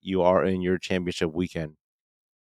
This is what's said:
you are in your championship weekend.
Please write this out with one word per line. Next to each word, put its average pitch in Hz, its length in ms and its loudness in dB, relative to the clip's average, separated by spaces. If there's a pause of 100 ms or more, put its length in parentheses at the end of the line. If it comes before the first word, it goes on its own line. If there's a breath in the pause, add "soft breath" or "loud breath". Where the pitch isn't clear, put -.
you 95 220 0
are 87 200 6
in 92 200 0
your 90 160 0
championship 90 540 -4
weekend. 82 420 -4 (680)